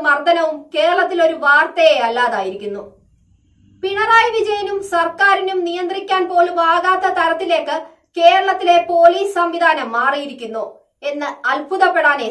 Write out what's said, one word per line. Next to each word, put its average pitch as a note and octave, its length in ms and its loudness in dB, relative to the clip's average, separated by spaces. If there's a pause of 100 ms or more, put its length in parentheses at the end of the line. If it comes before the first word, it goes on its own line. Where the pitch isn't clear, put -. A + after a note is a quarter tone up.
മർദ്ദനവും D#4 520 0 (160)
കേരളത്തിൽ F4 520 0
ഒരു D#4+ 180 -2
വാർത്തയെ D4+ 520 4 (120)
അല്ലാതായിരിക്കുന്നു. G#3 760 -4 (1000)
പിണറായി A4 540 2
വിജയനും G4+ 420 -2 (140)
സർക്കാരിനും F#4+ 680 0 (100)
നിയന്ത്രിക്കാൻ F#4 640 -4
പോലും F4 260 0 (160)
ആകാത്ത F#4 340 0 (120)
തരത്തിലേക്ക് E4 580 -2 (420)
കേരളത്തിലെ F#4 580 4 (160)
പോലീസ് F4 480 4
സംവിധാനം E4 560 0
മാറിയിരിക്കുന്നു A#3+ 680 -4 (460)
എന്ന് C#4+ 200 -6 (220)
അത്ഭുതപ്പെടാനേ D4+ 760 0